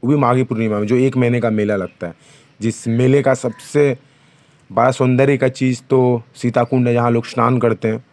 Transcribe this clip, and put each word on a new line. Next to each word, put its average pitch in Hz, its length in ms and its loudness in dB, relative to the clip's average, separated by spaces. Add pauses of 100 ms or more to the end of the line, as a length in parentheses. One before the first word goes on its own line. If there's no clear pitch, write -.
वो 123 80 0
भी 151 60 2
माघी 127 260 2
पूर्णिमा 110 360 -2
में 104 80 -2
जो 123 80 2
एक 131 220 0
महीने 120 220 2
का 117 100 -2
मेला 107 260 0
लगता 90 320 -8
है, 82 80 -12 (460)
जिस 110 260 -4
मेले 127 340 2
का 135 120 2
सबसे 131 640 -2 (760)
बड़ा 117 200 2
सौंदर्य 131 460 2
का 131 100 0
चीज़ 131 420 -2
तो 123 340 2 (120)
सीता 120 280 -2
कुंड 123 240 0
है, 120 60 0
जहाँ 120 180 0
लोग 117 140 0
स्नान 123 340 0
करते 113 280 -2
हैं। 110 260 -6